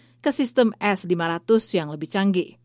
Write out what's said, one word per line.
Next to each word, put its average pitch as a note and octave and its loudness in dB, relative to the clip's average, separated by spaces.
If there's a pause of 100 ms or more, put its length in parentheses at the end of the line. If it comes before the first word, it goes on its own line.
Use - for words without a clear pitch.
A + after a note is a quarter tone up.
(220)
ke D4 0
sistem B3 2
S G3+ -2
lima E3+ 0
ratus F#3+ 0
yang D#3 -2
lebih D#3 -8
canggih. G3 0 (100)